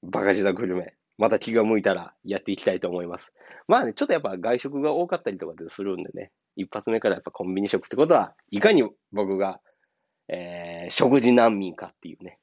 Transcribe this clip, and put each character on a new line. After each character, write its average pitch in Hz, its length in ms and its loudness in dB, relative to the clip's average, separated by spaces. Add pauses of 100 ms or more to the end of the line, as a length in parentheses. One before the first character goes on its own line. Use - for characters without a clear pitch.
バ 95 200 -4
カ 98 120 4
舌 98 180 2
グ 90 140 -4
ル 92 100 -2
メ、 87 180 -8 (220)
ま 107 140 4
た 110 80 2
気 113 160 -6
が 113 100 6
向 110 140 2
い 98 40 -2
た 98 120 2
ら 90 200 -12 (100)
や 95 140 -4
っ - 40 -8
て 101 100 -6
い 95 40 -4
き - 80 -16
た - 80 4
い 90 80 -4
と - 80 -6
思 87 140 -6
い 87 40 -8
ま 87 120 -12
す。 - 140 -20 (360)
ま 220 100 4
あ 254 80 0
ね、 220 80 -6
ち - 80 -2
ょ - 20 2
っ - 20 -12
と - 60 0
や 170 60 2
っ 147 40 -6
ぱ 95 140 -6
外 113 220 -2
食 139 240 -6
が 151 100 0
多 170 140 -2
か 175 100 -4
っ 170 60 -8
た 117 80 -4
り 95 80 -10
と 80 100 -10
か 82 60 -12
で 82 160 -14
す - 120 -12
る 98 140 -4
ん 85 60 -8
で - 100 -12
ね、 - 180 -14 (260)
一 95 140 -8
発 107 200 -6
目 110 100 0
か - 80 0
ら 95 60 2
や 87 60 -12
っ - 20 -20
ぱ - 80 -12
コ - 140 -10
ン 92 100 -4
ビ 98 80 0
ニ 101 60 -2
食 - 180 -2
っ - 20 -20
て - 80 -8
こ 139 100 4
と 165 80 6
は、 127 200 2 (160)
い 101 100 -4
か 220 120 6
に 127 120 6 (280)
僕 98 260 -2
が、 95 220 -4 (680)
え - 600 -10
ー、 - 20 -12
食 131 300 4
事 123 120 6
難 117 260 6
民 92 160 -6
か - 120 -14
っ - 140 -20
て - 80 -16
い 80 120 -16
う 92 40 -20
ね 90 180 -20